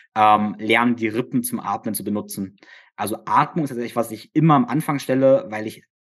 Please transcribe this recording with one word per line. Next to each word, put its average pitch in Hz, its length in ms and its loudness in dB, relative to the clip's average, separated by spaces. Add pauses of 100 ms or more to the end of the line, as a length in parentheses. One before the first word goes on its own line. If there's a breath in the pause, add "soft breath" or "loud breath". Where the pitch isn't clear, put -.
(140 loud breath)
ähm, 107 460 4
lernen, 113 360 2
die 113 120 -4
Rippen 120 340 -4
zum 113 180 -6
Atmen 104 360 -6
zu 98 80 -10
benutzen. 101 540 -6 (380 loud breath)
Also 104 300 -6
Atmung 147 400 0
ist 131 40 -4
tatsächlich, 117 260 -8
was 117 160 -2
ich - 220 -14
immer 156 220 4
am 123 100 4
Anfang 147 320 -2
stelle, 135 520 2
weil 107 180 -8
ich - 160 -14 (340)